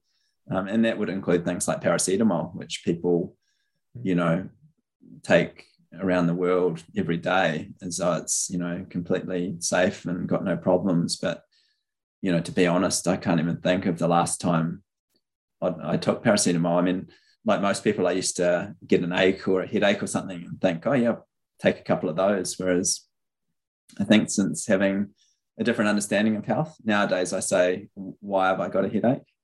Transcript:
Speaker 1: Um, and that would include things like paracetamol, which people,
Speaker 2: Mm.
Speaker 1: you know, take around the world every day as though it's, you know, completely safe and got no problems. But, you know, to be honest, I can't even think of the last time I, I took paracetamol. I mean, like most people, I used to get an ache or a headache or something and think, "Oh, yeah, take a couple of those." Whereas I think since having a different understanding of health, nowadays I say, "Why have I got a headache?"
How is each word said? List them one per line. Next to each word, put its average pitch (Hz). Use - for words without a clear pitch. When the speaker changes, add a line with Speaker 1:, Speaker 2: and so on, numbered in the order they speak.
Speaker 1:
Um, 107
and 113
that 113
would 104
include 87
things 90
like -
paracetamol, 92
which -
people, 87
Speaker 2:
Mm. -
Speaker 1:
you 92
know, 87
take -
around 90
the 85
world 90
every 85
day 87
as 87
though 87
it's, -
you 95
know, 87
completely 90
safe -
and 90
got -
no 90
problems. 87
But, 87
you 95
know, 85
to -
be 90
honest, 90
I 92
can't 85
even 85
think 92
of 85
the 85
last 85
time 85
I, 85
I 82
took -
paracetamol. 87
I -
mean, 90
like 98
most 98
people, 101
I 87
used 92
to 87
get 92
an 87
ache 95
or 92
a -
headache 101
or 101
something 87
and -
think, 92
"Oh, 127
yeah, 120
take -
a -
couple 87
of 80
those." 92
Whereas 92
I 202
think 110
since -
having 98
a 220
different 117
understanding 104
of 104
health, 151
nowadays 98
I 95
say, 90
"Why 95
have 95
I 90
got 95
a 95
headache?" 110